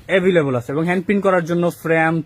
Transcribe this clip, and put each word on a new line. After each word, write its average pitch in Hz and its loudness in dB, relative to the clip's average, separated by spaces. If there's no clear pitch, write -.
অ্যাভেলেবল 175 2
আছে 120 -6
এবং 156 -2
হ্যান্ড 175 -2
প্রিন্ট 202 0
করার 185 2
জন্য 175 0
ফ্রেম, 160 0